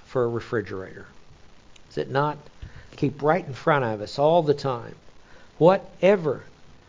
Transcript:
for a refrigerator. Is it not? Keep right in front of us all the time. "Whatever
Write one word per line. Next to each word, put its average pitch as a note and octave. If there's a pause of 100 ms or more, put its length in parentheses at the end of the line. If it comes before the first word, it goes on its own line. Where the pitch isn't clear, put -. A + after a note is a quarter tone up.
for B2+
a A#2
refrigerator. G#2+ (840)
Is -
it D2+
not? C#3+ (580)
Keep -
right E3
in C#3
front C#3
of G#2+
us G#2+
all D#3+
the D3
time. A#2 (640)
"Whatever F3+ (460)